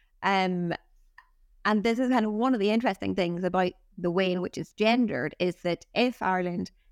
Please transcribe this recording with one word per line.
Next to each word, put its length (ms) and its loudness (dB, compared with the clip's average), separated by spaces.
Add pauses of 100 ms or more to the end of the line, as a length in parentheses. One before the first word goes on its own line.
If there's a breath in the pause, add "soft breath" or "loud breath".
(240 soft breath)
Um, 480 0 (920)
and 200 2
this 160 2
is 100 0
kind 160 2
of 60 -2
one 220 0
of 60 -2
the 100 2
interesting 440 0
things 300 -2
about 280 0 (240)
the 140 -2
way 220 0
in 80 -2
which 180 -6
it's 140 -10
gendered, 640 0
is 240 0
that 320 -2
if 260 0
Ireland, 520 -2 (200)